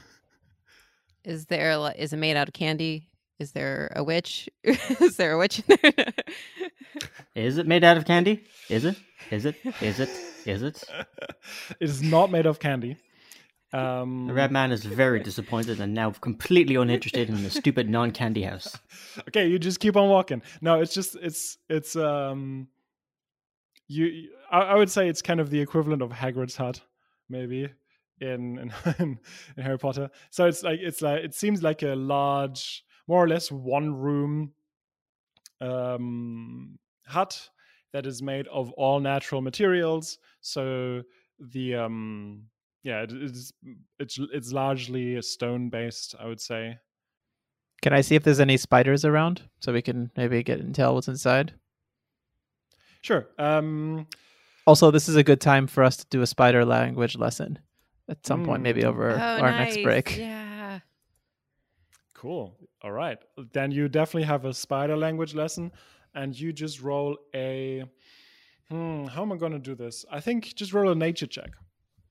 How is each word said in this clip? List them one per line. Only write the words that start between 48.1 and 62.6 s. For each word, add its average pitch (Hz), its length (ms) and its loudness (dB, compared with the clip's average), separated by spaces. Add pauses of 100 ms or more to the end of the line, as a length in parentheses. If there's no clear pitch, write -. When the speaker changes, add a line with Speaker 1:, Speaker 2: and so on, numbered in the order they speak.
Speaker 4:
if 151 100 6
there's 143 160 6
any 135 160 6
spiders 135 480 4
around 156 380 2 (180)
so 127 120 -4
we 120 100 0
can 120 340 -4
maybe 120 260 0
get 127 180 -2
and 135 140 -8
tell 127 200 4
what's 127 140 -2
inside? 131 460 0 (1500)
Speaker 1:
Sure. 160 260 0 (100)
Um, 156 680 -2 (600)
Speaker 4:
Also, 156 240 12
this 151 180 6
is 160 80 4
a 151 60 10
good 139 180 8
time 135 260 4
for 135 180 4
us 127 140 6
to - 120 -16
do 131 100 0
a 123 60 2
spider 123 380 6
language 120 520 0
lesson 117 420 -4 (500)
at - 180 -12
some 170 180 -2
point, 131 180 -2
maybe 117 200 2
Speaker 1:
Mm. 117 40 4
Speaker 4:
over 117 260 0
Speaker 2:
Oh, 110 40 0
Speaker 4:
our 220 360 2
next - 240 0
Speaker 2:
nice. 208 80 -2
Speaker 4:
break. 127 340 2
Speaker 2:
Yeah. 208 640 -12 (1300)
Speaker 1:
Cool. 120 420 -12 (260)